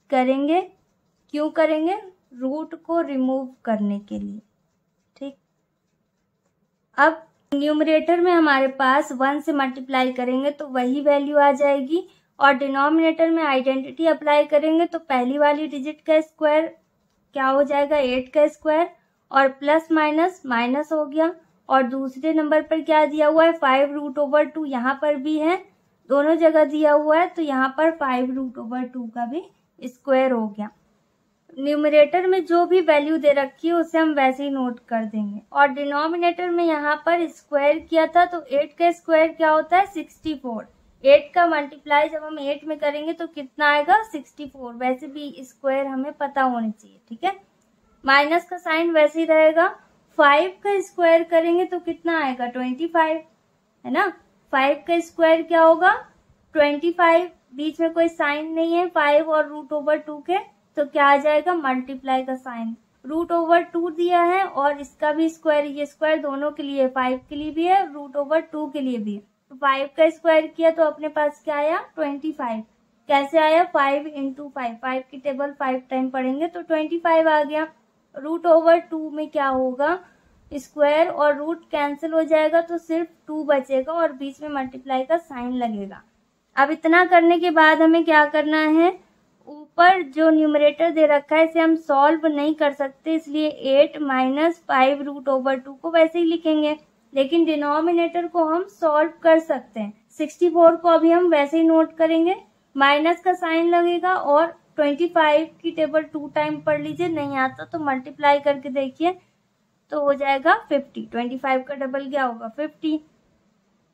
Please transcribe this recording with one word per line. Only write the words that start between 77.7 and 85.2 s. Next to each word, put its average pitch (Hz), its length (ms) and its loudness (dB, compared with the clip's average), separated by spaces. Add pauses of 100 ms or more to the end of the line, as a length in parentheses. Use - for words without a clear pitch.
रूट 320 320 -6
ओवर 330 340 6
टू 311 300 -10
में 302 180 -8
क्या 294 200 -4
होगा, 262 500 -2 (540)
स्क्वायर 294 560 0
और 294 280 0
रूट 320 340 -8
कैंसिल 294 420 -4
हो 320 120 2
जाएगा 311 380 2
तो 339 160 -8
सिर्फ 330 300 -4 (180)
टू 311 180 -8
बचेगा 269 480 -2
और 330 220 -2
बीच 277 280 -12
में 302 80 -12
मल्टीप्लाई 262 540 -6
का 320 140 0
साइन 247 360 -10